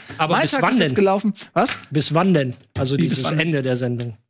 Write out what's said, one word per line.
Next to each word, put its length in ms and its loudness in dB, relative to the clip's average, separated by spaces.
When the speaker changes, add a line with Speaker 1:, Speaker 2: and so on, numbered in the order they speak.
Speaker 1:
Aber 180 0
Speaker 2:
Mein 80 2
Speaker 1:
bis 80 0
Speaker 2:
Tag 120 0
Speaker 1:
wann 80 2
Speaker 2:
ist 80 2
jetzt 120 2
Speaker 1:
denn? 40 -4
Speaker 2:
gelaufen. 380 2
Was? 240 0
Speaker 1:
Bis 220 0
wann 200 4
denn? 200 0
Also 200 -2
Speaker 2:
Wie, 60 0
bis 140 0
Speaker 1:
dieses 140 0
Speaker 2:
wann? 80 -2
Speaker 1:
Ende 220 0
der 140 0
Sendung. 420 -6